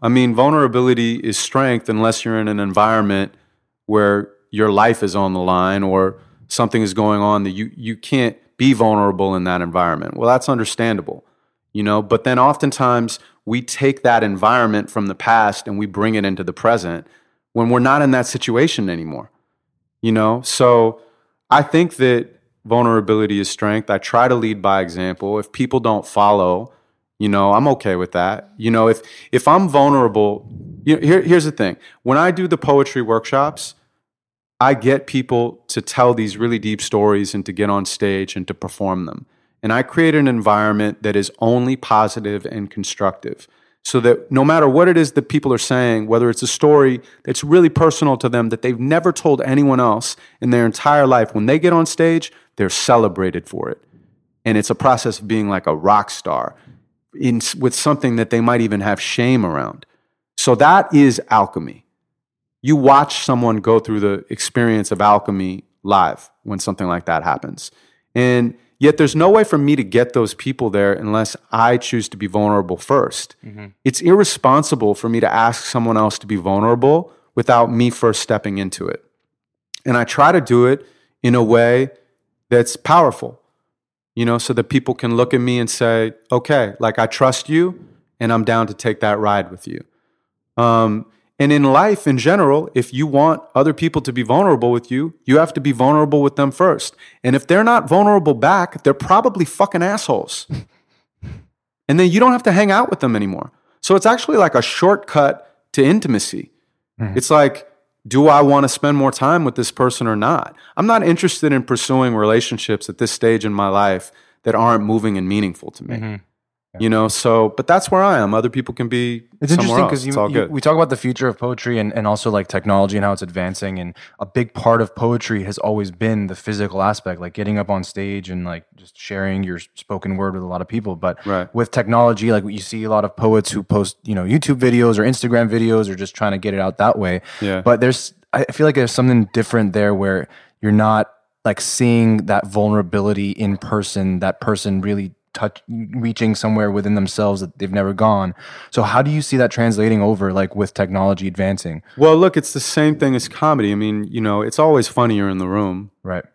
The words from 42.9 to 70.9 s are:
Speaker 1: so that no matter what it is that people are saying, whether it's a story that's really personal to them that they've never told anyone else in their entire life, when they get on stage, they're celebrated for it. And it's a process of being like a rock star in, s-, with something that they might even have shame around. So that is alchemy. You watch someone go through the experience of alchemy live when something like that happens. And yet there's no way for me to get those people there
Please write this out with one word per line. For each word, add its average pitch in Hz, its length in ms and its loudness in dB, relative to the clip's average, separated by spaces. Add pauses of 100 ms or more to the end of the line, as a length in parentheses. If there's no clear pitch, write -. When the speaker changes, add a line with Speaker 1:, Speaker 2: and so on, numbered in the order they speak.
Speaker 1:
so - 160 -2
that 120 300 2
no 135 140 2
matter 156 240 4
what 156 200 4
it 175 80 4
is 160 160 0
that - 160 -2
people 143 240 0
are 117 60 0
saying, 117 480 0
whether 117 240 2
it's - 120 -4
a 127 40 -4
story 139 540 4 (240)
that's - 180 -6
really 165 260 6
personal 156 500 2
to 131 100 -2
them 117 220 -2
that 113 120 -6
they've 127 160 -2
never 160 340 0
told 147 300 0
anyone 135 380 2
else 117 340 0 (260)
in 123 100 0
their 120 160 4
entire 147 400 2
life, 123 280 2
when 107 120 -2
they 143 120 4
get 170 140 2
on 165 140 2
stage, 165 440 0 (260)
they're 98 140 0
celebrated 92 760 0
for - 220 -10
it. - 100 -12 (640)
And 113 140 0
it's 104 120 0
a 131 40 0
process 123 460 0
of 104 80 -16
being 107 200 -2
like 95 180 -4
a 78 80 0
rock 98 360 2
star 65 440 -8 (640)
in, 120 180 0
s-, - 180 -6
with 123 200 -2
something 135 420 -2
that 113 140 -2
they 117 100 0
might 120 200 0
even 104 200 -2
have 101 200 -2
shame 120 460 -2
around. 69 400 -8 (500)
So - 200 2
that 156 380 4
is 143 260 6 (100)
alchemy. 95 540 -2 (760)
You 147 140 2
watch 139 480 4
someone 120 340 0
go 113 200 4
through 107 220 -4
the 98 280 -2
experience 110 640 -2
of 92 80 -2
alchemy 98 640 0 (180)
live 92 480 0 (120)
when 104 160 -8
something 95 280 -6
like 87 200 -6
that 80 160 -2
happens. - 480 -6 (440)
And 123 400 0 (260)
yet 151 160 4
there's 151 200 2
no 170 140 4
way 214 140 6
for 170 140 -2
me 143 180 0
to 131 80 -2
get 117 280 0
those 113 220 0
people 127 360 -6
there 101 220 0